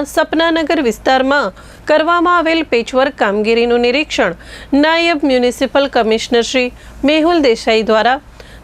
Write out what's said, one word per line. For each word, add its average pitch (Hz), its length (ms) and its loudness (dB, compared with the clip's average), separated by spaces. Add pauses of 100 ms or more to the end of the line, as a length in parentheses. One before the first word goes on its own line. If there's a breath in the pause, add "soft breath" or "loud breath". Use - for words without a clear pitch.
સપનાનગર 330 760 0 (100)
વિસ્તારમાં 262 720 0 (340 loud breath)
કરવામાં 339 500 2
આવેલ 330 200 0 (120)
પેચવર્ક 254 500 -2
કામગીરીનું 233 640 0
નિરીક્ષણ 247 480 -2 (480 loud breath)
નાયબ 330 460 0
મ્યુનિસિપલ 254 680 0
કમિશનર 226 480 0
શ્રી 247 240 -2 (420 loud breath)
મેહુલ 320 320 2
દેસાઈ 226 480 0
દ્વારા 220 300 2 (440 loud breath)